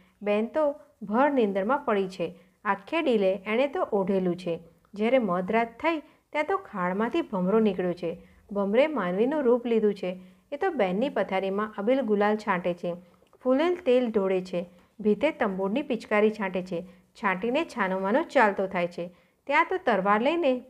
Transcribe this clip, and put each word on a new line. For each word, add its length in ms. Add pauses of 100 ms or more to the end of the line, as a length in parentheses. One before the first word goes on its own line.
(220)
બેન 240
તો 280 (280)
ભર 280
નીંદરમાં 480
પડી 300
છે. 260 (300)
આખે 380
ડીલે 440
એણે 200
તો 160
ઓઢેલું 540
છે. 240 (340)
જ્યારે 240
મધરાત 500 (100)
થઈ 200 (340)
ત્યાં 120
તો 120
ખાડમાંથી 640
ભમરો 380
નીકળ્યો 320
છે. 260 (340)
ભમરે 340
માનવીનું 560
રૂપ 240
લીધું 280
છે. 260 (320)
એ 40
તો 140
બેનની 380
પથારીમાં 720
અબીલ 220
ગુલાલ 360
છાંટે 380
છે, 200 (480)
ફૂલેલ 340
તેલ 340
ઢોળે 320
છે, 280 (300)
ભીતે 300
તંબોરની 520
પિચકારી 480
છાંટે 320
છે, 200 (320)
છાંટીને 500
છાનોમાનો 580
ચાલતો 440
થાય 220
છે. 280 (280)
ત્યાં 260
તો 60
તરવાર 440
લઈને 500